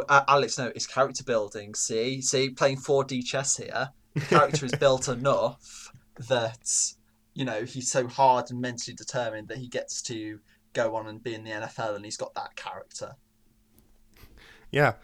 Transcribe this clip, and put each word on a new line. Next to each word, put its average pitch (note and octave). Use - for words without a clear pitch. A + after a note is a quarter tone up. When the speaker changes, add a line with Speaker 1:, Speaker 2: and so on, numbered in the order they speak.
Speaker 1:
uh, C#3
Alex, C#3
no, B2+
it's -
character C3
building. G#2+
See? B2
See, C3+
playing C3+
four C3+
D C3
chess C3+
here. B2+
The D3
character C#3+
is B2
Speaker 2:
<laughs> B2
Speaker 1:
built C3+
enough B2
that, A#2
you C#3
know, A2+
he's B2
so B2+
hard B2+
and B2
mentally B2
determined A2
that A2+
he B2
gets -
to A2
go A2+
on A2
and A2
be A#2
in A2+
the A2
N G#2+
F -
L A2
and G2+
he's G#2+
got -
that -
character. -
Speaker 2:
Yeah. C3